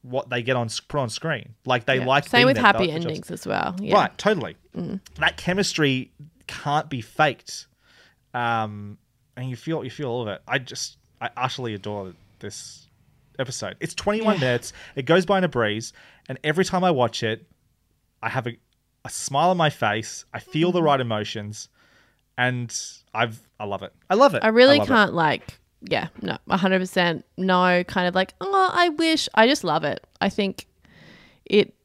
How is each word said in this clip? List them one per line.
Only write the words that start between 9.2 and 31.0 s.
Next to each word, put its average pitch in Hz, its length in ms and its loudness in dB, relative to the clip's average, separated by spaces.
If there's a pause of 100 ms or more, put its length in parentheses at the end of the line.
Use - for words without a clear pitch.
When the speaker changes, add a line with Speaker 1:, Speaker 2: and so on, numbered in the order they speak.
Speaker 1:
and 127 140 -10
you 123 60 -8
feel, 160 280 -6
you 127 60 -10
feel 143 200 -8
all 120 120 -4
of 110 60 -6
it. 101 200 -8
I 135 120 -2
just, - 380 -12 (220)
I 117 160 -8
utterly 123 380 -4
adore 98 400 -8 (260)
this - 460 -16 (540)
episode. 123 400 -8
It's - 160 -8
twenty-one 214 400 0
Speaker 2:
Yeah. 175 60 -4
Speaker 1:
minutes. 123 320 -2 (220)
It 135 100 -6
goes 165 200 4
by 196 140 2
in 185 60 0
a - 20 0
breeze. 113 460 -2 (340)
And 131 160 -8
every 156 220 2
time 185 180 -2
I 180 80 4
watch 123 320 0
it, 110 240 -4 (720)
I 113 80 -4
have 120 160 -4
a, 123 60 -6 (540)
a - 40 -14
smile 151 400 0
on 185 80 2
my 156 140 4
face. 110 640 -4
I 123 60 -10
feel 165 320 0
the 175 100 2
Speaker 2:
Mm. - 20 2
Speaker 1:
right 143 160 4
emotions. 107 680 -6 (680)
And 123 380 -2 (380)
I've, 113 260 -2 (200)
I 107 60 -8
love 101 160 -6
it. - 120 -14 (160)
I 180 60 4
love 233 200 6
it. - 80 0
Speaker 2:
I 220 60 4
really 247 260 8
Speaker 1:
I - 40 4
love - 100 0
it. - 40 2
Speaker 2:
can't, 214 200 4
like, 156 460 -2 (220)
yeah, - 280 -4 (120)
no, - 160 -6 (120)
a 185 80 0
hundred 190 220 2
percent 180 460 0 (120)
no 180 480 4
kind 180 220 -2
of, 175 60 -2
like, 185 280 0
"Oh, 381 320 2
I 349 160 4
wish." 320 440 0
I 226 140 6
just 285 160 2
love 160 220 0
it. - 200 -4 (160)
I 202 80 2
think - 380 -4 (800)